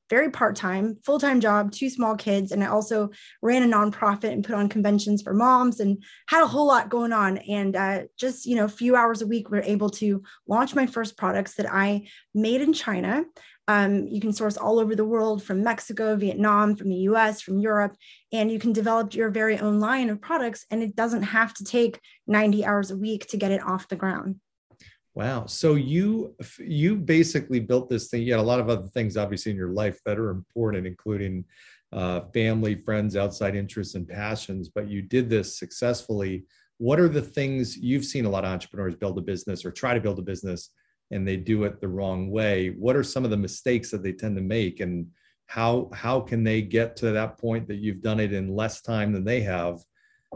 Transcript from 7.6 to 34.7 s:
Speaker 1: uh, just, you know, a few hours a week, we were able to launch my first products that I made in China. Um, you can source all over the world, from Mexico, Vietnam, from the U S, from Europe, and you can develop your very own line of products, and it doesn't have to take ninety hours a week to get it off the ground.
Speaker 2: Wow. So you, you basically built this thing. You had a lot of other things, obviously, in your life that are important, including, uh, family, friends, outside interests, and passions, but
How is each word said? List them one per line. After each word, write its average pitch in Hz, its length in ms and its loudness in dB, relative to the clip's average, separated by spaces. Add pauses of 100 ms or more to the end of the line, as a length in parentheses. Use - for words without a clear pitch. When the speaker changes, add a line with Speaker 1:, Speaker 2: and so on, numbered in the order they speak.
Speaker 1:
uh, 196 240 0 (180)
just, 254 260 -4
you 240 120 2
know, 214 80 4
a 214 40 2
few 240 280 4
hours 226 240 4
a 220 60 -4
week, 220 220 -2
we 202 80 0
were 202 60 0
able 208 280 2
to 202 300 0 (280)
launch 240 260 2
my 269 100 4
first 226 320 -4
products 190 380 -2
that - 160 -4
I 202 360 0 (260)
made 226 280 2
in 294 120 4
China. 208 500 -2 (460)
Um, 202 380 4
you 208 120 -4
can 214 140 -2
source 208 240 -2
all 214 200 2
over 220 160 2
the 214 120 0
world, 220 360 0
from 196 220 -2
Mexico, 220 540 -2
Vietnam, 208 580 2
from 196 140 -4
the 180 80 0
U 196 180 2
S, 214 240 2
from 190 200 -2
Europe, 208 360 2 (380)
and 220 180 2
you 220 80 -2
can 226 140 2
develop 226 400 0
your 220 160 0
very 220 280 2
own 208 220 2
line 240 300 0
of 208 100 -4
products, 240 500 -4
and 226 140 -2
it 208 140 -6
doesn't 226 260 0
have 220 300 0
to - 100 -12
take 233 380 0 (260)
ninety 208 380 4
hours 202 260 0
a 196 60 -6
week 214 300 -4
to 214 100 -4
get 196 160 0
it 196 100 -2
off 185 240 -4
the 196 80 -8
ground. 190 460 -4 (720)
Speaker 2:
Wow. 117 320 -4
So 156 300 2
you, 175 600 0 (240)
you 185 380 2
basically 156 640 2
built 123 280 2
this 113 200 -2
thing. 117 140 -2
You 123 100 2
had 113 80 4
a - 20 4
lot 120 160 2
of 110 80 0
other 98 200 -2
things, 107 280 -2
obviously, 104 380 -4
in 98 40 -4
your 90 140 -4
life 101 340 -2
that 104 140 -2
are 110 120 -2
important, 98 540 -4
including, 95 600 -6 (480)
uh, 90 260 -2 (140)
family, 110 420 2
friends, 107 400 -2
outside 101 400 -2
interests, 98 400 -6
and 87 100 -8
passions, 95 640 -8
but 104 220 -8